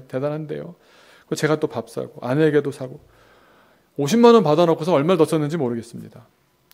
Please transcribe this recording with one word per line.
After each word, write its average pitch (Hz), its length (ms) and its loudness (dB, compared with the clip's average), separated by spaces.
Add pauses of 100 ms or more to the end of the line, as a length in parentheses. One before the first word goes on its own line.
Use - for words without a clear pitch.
대단한데요." 151 680 -8 (460)
그리고 - 140 -8
제가 151 240 0
또 151 80 -4
밥 - 220 -8
사고, - 360 -12
아내에게도 143 460 0
사고. 131 280 -14 (1000)
오십만 233 380 6
원 220 80 6
받아놓고서 160 500 2
얼마를 160 240 2
더 156 80 6
썼는지 151 320 -4
모르겠습니다. 117 680 -8 (460)